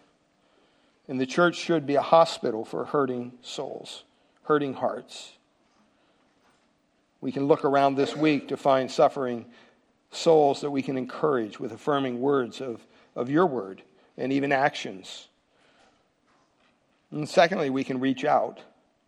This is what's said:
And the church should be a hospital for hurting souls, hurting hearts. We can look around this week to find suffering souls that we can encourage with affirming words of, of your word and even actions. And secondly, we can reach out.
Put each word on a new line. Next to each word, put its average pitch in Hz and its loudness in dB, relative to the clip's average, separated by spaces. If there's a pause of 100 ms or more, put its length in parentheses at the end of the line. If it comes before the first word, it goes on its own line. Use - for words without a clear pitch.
(1080)
And 131 -4
the 131 -2
church 170 2
should 156 0
be 143 0
a 135 4
hospital 135 2
for - -8
hurting 123 -2 (100)
souls, - -12 (400)
hurting 143 2
hearts. - -6 (1900)
We 139 -6
can 139 -2
look 147 4
around 139 4
this 135 0
week 147 0
to 139 -6
find 131 2
suffering 127 0 (680)
souls 151 4
that 147 -4
we 139 -2
can 135 -4
encourage 127 -2
with 107 -8
affirming 127 -2
words 131 0
of, 120 -8 (340)
of 123 -4
your 151 4
word 107 -4 (340)
and 131 -4
even 139 0
actions. 131 -4 (1800)
And 147 -6
secondly, 175 4
we 135 -2
can 131 -4
reach 131 -2
out. 123 0 (480)